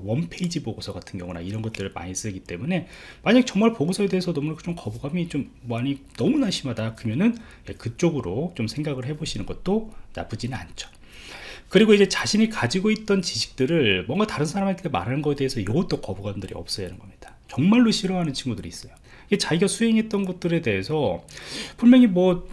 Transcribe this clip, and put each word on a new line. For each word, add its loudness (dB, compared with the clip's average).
원페이지 -4
보고서 -8
같은 -12
경우나 -10
이런 -6
것들을 -6
많이 -8
쓰기 -8
때문에 -4
만약 6
정말 4
보고서에 0
대해서 0
너무나 -4
좀 -6
거부감이 -6
좀 -6
많이, -2
너무나 2
심하다 -4
그러면은, 0
예, -10
그쪽으로 -2
좀 -2
생각을 -6
해보시는 -6
것도 -2
나쁘지는 -8
않죠. -12
그리고 8
이제 6
자신이 2
가지고 0
있던 0
지식들을 2
뭔가 0
다른 -2
사람한테 -2
말하는 -2
거에 0
대해서 -2
이것도 0
거부감들이 -8
없어야 -8
하는 -12
겁니다. -20
정말로 6
싫어하는 0
친구들이 -6
있어요. -16
이게 2
자기가 2
수행했던 2
것들에 -2
대해서 -2
분명히 10
뭐, 2